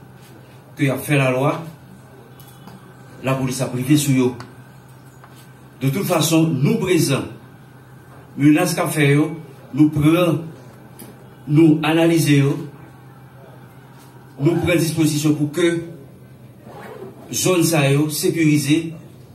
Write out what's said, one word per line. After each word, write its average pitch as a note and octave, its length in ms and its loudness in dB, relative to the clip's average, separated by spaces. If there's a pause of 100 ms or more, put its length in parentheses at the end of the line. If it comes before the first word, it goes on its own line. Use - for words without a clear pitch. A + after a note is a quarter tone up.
(760)
que C#3 140 0
a B2+ 60 -2
fait C#3+ 220 -2
la C3 120 2
loi, C#3+ 300 -2 (1600)
la C3+ 120 -4
police C3 260 -4
a B2 60 -2
privé B2 320 -2
sur C3 300 0
eux. B2+ 60 -4 (1500)
De C#3 80 0
toute E3+ 160 -4
façon, D#3+ 400 2
nous D#3 320 0
présents, D3+ 460 0 (1120)
menace D3+ 360 4
qu'a E3+ 140 -2
fait C#3+ 240 2
yo, D#3 200 2 (420)
nous D3+ 160 4
prenons, D#3+ 520 0 (1040)
nous D3+ 360 4
analysons D#3+ 500 2
yo, C#3 240 2 (1800)
nous E3 160 2
prenons F3 200 0
disposition D3 580 0
pour C#3+ 180 -4
que E3+ 300 0 (1500)
zone F3 320 0
ça D3 280 2
yo D3 180 2
sécurisée, D#3+ 840 0 (400)